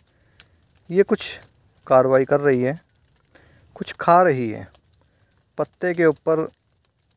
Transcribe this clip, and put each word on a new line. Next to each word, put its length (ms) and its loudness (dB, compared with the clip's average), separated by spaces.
ये 140 2
कुछ 360 -6
कार्रवाई 380 4
कर 140 0
रही 240 0
है, 160 -4
कुछ 240 -10
खा 220 4
रही 280 0
है। 180 -12
पत्ते 360 -6
के 120 0
ऊपर 420 -2